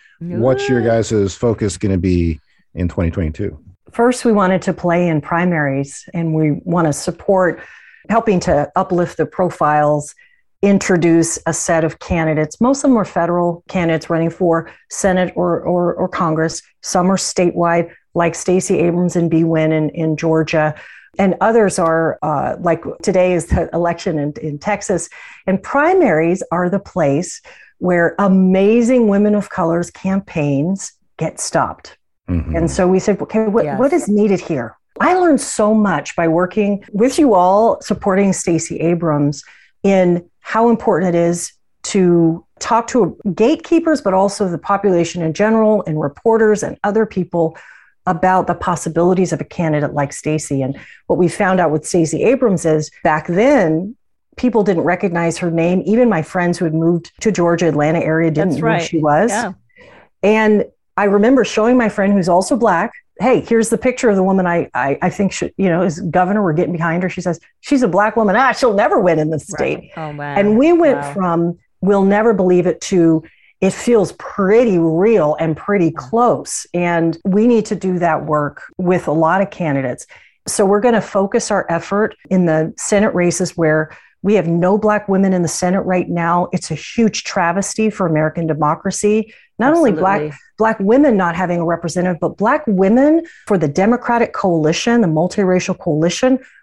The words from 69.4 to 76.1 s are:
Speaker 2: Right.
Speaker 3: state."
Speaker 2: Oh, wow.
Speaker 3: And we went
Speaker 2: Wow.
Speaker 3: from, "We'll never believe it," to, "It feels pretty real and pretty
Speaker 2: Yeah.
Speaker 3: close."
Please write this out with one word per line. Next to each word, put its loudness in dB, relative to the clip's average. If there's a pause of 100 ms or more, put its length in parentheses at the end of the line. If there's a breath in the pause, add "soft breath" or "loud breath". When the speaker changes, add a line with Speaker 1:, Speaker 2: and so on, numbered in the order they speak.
Speaker 2:
Right. -4
Speaker 3:
state." -20
Speaker 2:
Oh, -10
wow. -10
Speaker 3:
And 2
we 4
went 2
Speaker 2:
Wow. -8
Speaker 3:
from, -2 (240)
"We'll 2
never 2
believe 2
it," -2
to, 2 (380 loud breath)
"It 0
feels 2
pretty 2
real 2
and -2
pretty 0
Speaker 2:
Yeah. -2
Speaker 3:
close." -2